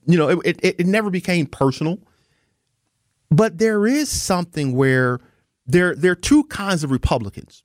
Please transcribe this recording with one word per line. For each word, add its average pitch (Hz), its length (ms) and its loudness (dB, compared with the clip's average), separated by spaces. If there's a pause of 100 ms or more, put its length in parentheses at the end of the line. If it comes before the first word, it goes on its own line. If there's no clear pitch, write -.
you 170 140 4
know, 151 120 2 (100)
it, 165 240 -2
it, 180 160 0
it 175 60 -2
never 208 240 0
became 180 360 -2
personal. 151 540 -2 (1300)
But 170 280 2
there 214 280 0
is 277 220 0
something 160 680 -4
where 131 460 0 (460)
there, 175 280 2
there 170 160 0
are 175 60 0
two 294 280 4
kinds 196 380 -4
of 143 80 -4
Republicans. - 760 -4